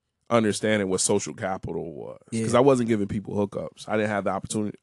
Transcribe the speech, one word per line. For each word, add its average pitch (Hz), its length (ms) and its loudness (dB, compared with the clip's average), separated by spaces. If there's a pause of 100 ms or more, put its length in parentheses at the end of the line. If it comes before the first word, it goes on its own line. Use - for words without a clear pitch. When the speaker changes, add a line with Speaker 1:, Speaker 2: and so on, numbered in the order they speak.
(280)
Speaker 1:
understanding 107 600 2
what 92 100 0
social 101 320 0
capital 85 600 -8
was. 58 240 -14 (140)
Speaker 2:
Yeah. 113 120 -2
Speaker 1:
'Cause 117 100 0
I 123 60 8
wasn't 131 300 6
giving 101 180 2
people 98 260 -6
hookups. 98 540 -6
I 107 80 -2
didn't 107 140 0
have 101 140 -2
the 98 60 -2
opportunity. 104 520 -4